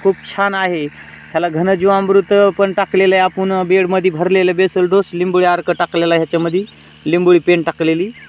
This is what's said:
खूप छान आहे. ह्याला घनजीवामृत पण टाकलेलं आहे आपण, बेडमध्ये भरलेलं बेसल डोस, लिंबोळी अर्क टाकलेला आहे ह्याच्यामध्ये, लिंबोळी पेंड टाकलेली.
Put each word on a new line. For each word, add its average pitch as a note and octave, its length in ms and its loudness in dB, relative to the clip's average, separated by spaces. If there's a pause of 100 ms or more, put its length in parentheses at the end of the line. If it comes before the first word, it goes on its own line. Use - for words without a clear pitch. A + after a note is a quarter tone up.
खूप G3 120 2 (100)
छान G3 280 -4
आहे. F3+ 320 -4 (460)
ह्याला E3+ 180 -2
घनजीवामृत F#3+ 840 0 (240)
पण G3 160 0
टाकलेलं F#3+ 420 0
आहे F#3 80 2
आपण, F#3+ 400 -2
बेडमध्ये F#3 480 0
भरलेलं F3+ 440 0
बेसल F3+ 320 0
डोस, F#3+ 260 2
लिंबोळी F3+ 320 0
अर्क F3 260 0
टाकलेला E3+ 420 -2
आहे E3 60 2
ह्याच्यामध्ये, E3+ 440 -2 (420)
लिंबोळी F3 340 2
पेंड E3+ 260 0
टाकलेली. E3 460 -4 (180)